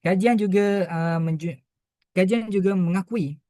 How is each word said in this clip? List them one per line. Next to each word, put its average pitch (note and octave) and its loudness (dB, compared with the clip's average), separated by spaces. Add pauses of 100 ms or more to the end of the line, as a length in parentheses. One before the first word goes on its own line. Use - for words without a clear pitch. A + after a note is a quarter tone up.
Kajian G3+ 2
juga, G3+ 2
uh, E3 -2
menju-, D#3+ -4 (560)
kajian A3 0
juga G3 0
mengakui F3+ -2 (120)